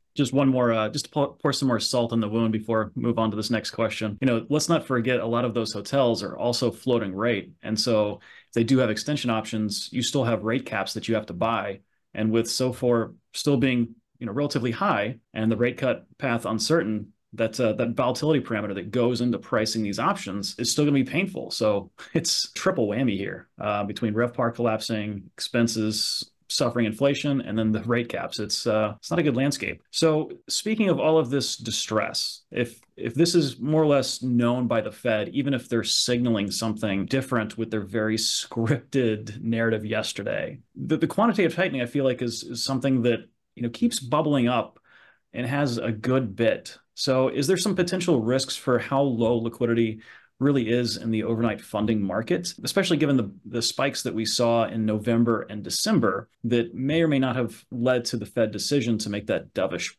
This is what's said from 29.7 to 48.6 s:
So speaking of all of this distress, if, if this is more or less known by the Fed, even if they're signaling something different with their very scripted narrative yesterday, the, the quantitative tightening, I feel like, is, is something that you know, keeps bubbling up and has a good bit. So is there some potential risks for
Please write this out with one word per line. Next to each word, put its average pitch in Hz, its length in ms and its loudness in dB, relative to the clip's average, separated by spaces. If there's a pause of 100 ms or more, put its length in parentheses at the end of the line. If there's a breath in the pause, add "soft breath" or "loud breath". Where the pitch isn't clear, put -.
So 156 400 2 (180)
speaking 220 400 0
of 139 120 2
all 160 180 4
of 139 100 2
this 135 280 -2
distress, - 960 -4
if, - 280 -4 (160)
if 117 180 -6
this 170 200 4
is 143 240 2
more 156 240 2
or 156 40 4
less 139 360 2
known 120 460 2
by 117 120 2
the 107 120 -4
Fed, 107 380 -2
even 135 240 0
if 117 140 -4
they're 117 140 2
signaling 113 720 0
something 104 540 -2
different 127 520 -2
with 113 140 -6
their 107 80 -2
very 107 360 -2
scripted 113 1300 -2
narrative 113 420 0
yesterday, 107 760 -4 (160)
the, 151 200 0
the 170 120 0
quantitative 196 480 2
tightening, 170 260 0
I 117 40 -2
feel 135 180 0
like, 127 180 0
is, 117 220 -4
is 120 180 -8
something 131 400 2
that 117 260 2 (280)
you 120 80 -8
know, 117 60 -2
keeps 233 280 0
bubbling 139 480 2
up 120 320 0 (540 soft breath)
and 123 120 -6
has 131 340 0
a 120 120 -2
good 113 460 0
bit. - 420 0 (160)
So 131 340 2
is 135 200 0
there 185 80 4
some 185 180 0
potential 175 480 2
risks 127 320 0
for 123 240 2